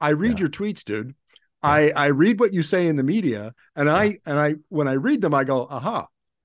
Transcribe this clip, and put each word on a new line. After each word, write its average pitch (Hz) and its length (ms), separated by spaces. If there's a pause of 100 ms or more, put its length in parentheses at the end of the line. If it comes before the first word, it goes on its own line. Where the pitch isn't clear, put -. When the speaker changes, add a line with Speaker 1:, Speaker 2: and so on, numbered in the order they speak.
Speaker 1:
I 147 80
read 190 300
Speaker 2:
Yeah. - 20
Speaker 1:
your 160 80
tweets, 202 340
dude. 110 320 (480)
Speaker 2:
Yeah. 143 60
Speaker 1:
I, 151 220
I 147 160
read 170 320
what 220 140
you 170 100
say 175 240
in 160 80
the 139 80
media, 131 500 (220)
and 143 120
I, 165 160
Speaker 2:
Yeah. 208 100 (120)
Speaker 1:
and 147 140
I, 151 160 (140)
when 151 180
I 131 60
read 214 280
them, 156 140
I 135 80
go, 131 260
"Aha, 143 380 (380)